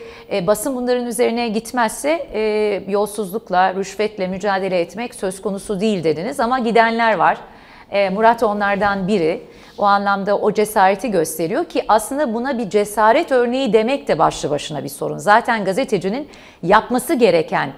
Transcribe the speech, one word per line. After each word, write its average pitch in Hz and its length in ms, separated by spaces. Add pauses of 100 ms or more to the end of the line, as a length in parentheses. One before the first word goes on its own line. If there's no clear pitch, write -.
(320)
e, 196 140
basın 214 300
bunların 247 300
üzerine 233 420
gitmezse, 240 840
e, 214 60 (480)
yolsuzlukla, 196 840
rüşvetle 196 540
mücadele 190 520
etmek 208 340
söz - 280
konusu 196 380
değil 202 240
dediniz. 175 360
Ama 247 180
gidenler 226 580
var. 165 220 (520)
E, 196 200
Murat 226 320
onlardan 202 680
biri. 175 340 (360)
O 208 60
anlamda 202 540
o 208 140
cesareti 208 580
gösteriyor 175 540
ki 294 240
aslında 226 460
buna 240 240
bir 208 120
cesaret 214 640
örneği 247 400
demek 233 360
de 165 100
başlı 156 320
başına 143 340
bir 143 40
sorun. 151 300
Zaten 214 460
gazetecinin 202 640 (340)
yapması 220 520
gereken 165 640